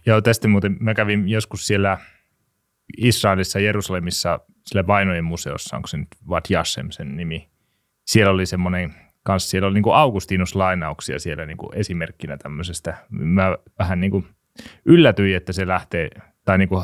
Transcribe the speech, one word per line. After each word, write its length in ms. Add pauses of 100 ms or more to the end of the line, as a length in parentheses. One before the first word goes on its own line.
Joo, 160
tästä 260
muuten 320
mä 140
kävin 360
joskus 380
siellä 300 (1000)
Israelissa, 640
Jerusalemissa, 800 (260)
siellä 220
vainojen 380
museossa, 500
onko 120
se 100
nyt 100 (220)
Vat 220
Yad 80
Vashem 320
sen 260
nimi? 320 (560)
Siellä 260
oli 140
semmoinen 480 (300)
kanssa, 260
siellä 180
oli 60
niinku 180
Augustinus-lainauksia 1300
siellä 260
niinku 300
esimerkkinä 600
tämmöisestä. 600 (120)
Mä 480 (220)
vähän 200
niinku 240 (640)
yllätyin, 500
että 180
se 140
lähtee, 420 (360)
tai 120
niinku 260